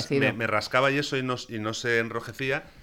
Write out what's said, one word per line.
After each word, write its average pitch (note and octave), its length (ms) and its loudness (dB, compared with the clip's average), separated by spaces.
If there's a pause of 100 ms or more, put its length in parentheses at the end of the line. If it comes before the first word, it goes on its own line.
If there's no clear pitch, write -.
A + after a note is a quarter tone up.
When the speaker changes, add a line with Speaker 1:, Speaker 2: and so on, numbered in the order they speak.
Speaker 1:
parecido. C#3 160 2
Speaker 2:
me, A2 120 4
me A2+ 140 -2
rascaba B2+ 440 2
y C#3 80 2
eso C#3+ 180 -2
y C3 60 0
no, B2+ 120 -2 (140)
y A#2+ 80 -6
no G#2+ 160 -2
se A#2 240 2
enrojecía, A#2 680 -2 (200)